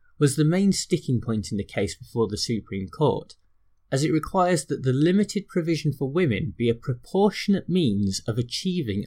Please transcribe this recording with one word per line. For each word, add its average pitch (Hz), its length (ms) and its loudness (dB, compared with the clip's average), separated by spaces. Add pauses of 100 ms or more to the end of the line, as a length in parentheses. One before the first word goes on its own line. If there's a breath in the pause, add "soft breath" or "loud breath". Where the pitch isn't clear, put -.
(180)
was 139 200 2
the 151 80 2
main 190 260 2
sticking 147 480 -2
point 107 320 -4
in 107 60 -4
the 101 80 -4
case - 300 -4
before 113 340 -4
the 104 80 -6
Supreme 98 500 -6
Court, - 460 -2 (580)
as 135 120 0
it 156 100 0
requires 180 520 4
that 131 180 -6
the 127 100 2
limited 190 560 2
provision 156 420 0
for 131 180 -4
women 143 480 0
be - 120 0
a 117 40 2
proportionate 190 920 0
means 131 580 0
of 110 120 -4
achieving 123 680 -4